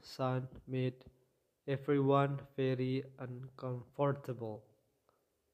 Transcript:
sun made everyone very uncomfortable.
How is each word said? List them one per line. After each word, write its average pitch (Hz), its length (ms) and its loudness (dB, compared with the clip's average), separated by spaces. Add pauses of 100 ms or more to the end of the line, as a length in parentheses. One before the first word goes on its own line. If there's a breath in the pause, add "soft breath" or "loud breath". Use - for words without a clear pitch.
sun 127 460 -2 (200)
made 127 260 0 (760)
everyone 139 720 4 (160)
very 131 460 0 (160)
uncomfortable. 127 1400 -4 (920)